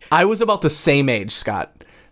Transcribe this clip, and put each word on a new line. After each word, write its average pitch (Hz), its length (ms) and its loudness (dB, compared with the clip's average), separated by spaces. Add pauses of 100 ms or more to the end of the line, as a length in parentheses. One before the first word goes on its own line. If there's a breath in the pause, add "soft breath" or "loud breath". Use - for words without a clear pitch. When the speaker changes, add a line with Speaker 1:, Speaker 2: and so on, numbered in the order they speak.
Speaker 1:
<laughs> - 80 -20
Speaker 2:
I 165 140 4
was 208 140 0
about 214 220 0
the 160 80 0
same 139 400 2
age, 104 220 -4
Scott. - 520 -6 (280 soft breath)